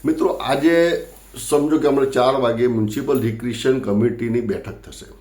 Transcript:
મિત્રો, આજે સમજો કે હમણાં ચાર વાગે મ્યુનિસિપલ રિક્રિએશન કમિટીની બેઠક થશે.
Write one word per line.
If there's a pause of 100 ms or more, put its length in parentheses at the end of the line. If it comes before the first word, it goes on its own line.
મિત્રો,
આજે (440)
સમજો
કે
હમણાં
ચાર
વાગે
મ્યુનિસિપલ
રિક્રિએશન
કમિટીની
બેઠક
થશે. (160)